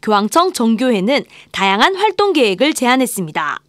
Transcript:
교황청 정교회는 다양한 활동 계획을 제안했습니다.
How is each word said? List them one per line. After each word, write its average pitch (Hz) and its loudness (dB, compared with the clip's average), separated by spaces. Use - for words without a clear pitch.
교황청 214 0
정교회는 226 0
다양한 208 2
활동 403 0
계획을 254 2
제안했습니다. 185 -2